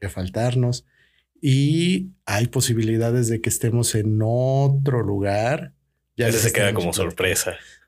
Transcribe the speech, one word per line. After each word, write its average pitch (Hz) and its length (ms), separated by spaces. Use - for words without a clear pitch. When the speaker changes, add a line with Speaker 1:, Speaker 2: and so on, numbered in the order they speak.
Speaker 1:
Que 101 80
faltarnos. 120 800
Y 160 720
hay 107 220
posibilidades 117 840
de 113 140
que 117 80
estemos 117 440
en 107 300
otro 135 800
lugar. 101 720
Ya 120 120
Speaker 2:
Ese 117 100
Speaker 1:
les 107 60
Speaker 2:
se 110 80
queda 101 180
Speaker 1:
estaremos 107 140
Speaker 2:
como 85 80
Speaker 1:
platicando. 87 180
Speaker 2:
sorpresa. 90 460